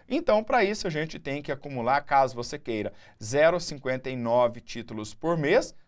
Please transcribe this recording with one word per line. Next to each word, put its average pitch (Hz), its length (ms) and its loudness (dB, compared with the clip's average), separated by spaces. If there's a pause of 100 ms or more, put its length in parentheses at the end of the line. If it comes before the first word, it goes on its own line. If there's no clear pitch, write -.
Então, 226 380 2
pra 247 180 2
isso, 202 240 -2
a 170 40 -2
gente 156 280 -6
tem 143 220 -6
que 147 100 -10
acumular, 135 520 -2
caso 135 340 2
você 120 220 -8
queira, 107 340 -4 (280)
zero 147 380 4
cinquenta 131 520 -6
e 131 60 -6
nove 117 440 2
títulos 110 540 -10
por 170 240 -2
mês 175 360 2 (140)